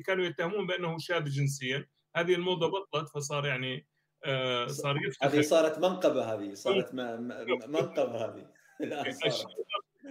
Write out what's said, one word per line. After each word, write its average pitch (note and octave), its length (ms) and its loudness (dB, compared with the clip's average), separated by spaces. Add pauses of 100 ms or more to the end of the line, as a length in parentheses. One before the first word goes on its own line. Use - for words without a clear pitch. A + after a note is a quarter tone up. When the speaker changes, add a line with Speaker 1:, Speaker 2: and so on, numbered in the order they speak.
Speaker 1:
كانوا F#3 180 2
يتهمون F3+ 420 -2
بأنه F3 320 -2
شاذ E3 260 0
جنسيًا. C#3 640 -2 (280)
هذه F3 180 4
الموضة F3 360 2
بطلت، D#3+ 380 -2
فصار، C#3+ 380 -4
يعني، C3 400 -2 (380)
آه، B2+ 420 2
صار C#3+ 300 -2 (100)
يفتخر. C3+ 220 2
Speaker 2:
هذه C#3+ 120 6
صارت D#3+ 380 4
منقبة، D3 560 4
هذه G2+ 200 -4
صارت - 400 0
م-، - 20 -6
م-، A#2+ 320 -4
Speaker 1:
نعم. A#2 420 -4
Speaker 2:
منقبة C#3+ 540 0
هذه. G#2 260 -10 (160)
<laughs> - 140 -20
الآن C#3+ 320 -4
صارت. - 140 -4
Speaker 1:
الشباب - 280 -2 (560)